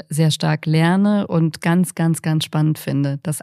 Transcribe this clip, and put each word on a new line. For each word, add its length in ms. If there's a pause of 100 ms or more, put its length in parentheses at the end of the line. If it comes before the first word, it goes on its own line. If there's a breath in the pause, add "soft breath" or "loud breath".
sehr 200
stark 380
lerne 580
und 360
ganz, 340
ganz, 260
ganz 240
spannend 320
finde, 460
dass 200